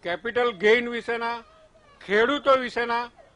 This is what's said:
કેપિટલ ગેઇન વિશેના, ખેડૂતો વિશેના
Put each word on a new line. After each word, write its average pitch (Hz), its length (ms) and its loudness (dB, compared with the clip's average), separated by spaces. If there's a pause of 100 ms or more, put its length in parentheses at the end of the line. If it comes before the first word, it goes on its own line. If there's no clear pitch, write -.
કેપિટલ 226 480 -2
ગેઇન 220 380 2
વિશેના, 233 540 -6 (640)
ખેડૂતો 262 500 2
વિશેના 240 560 -4 (240)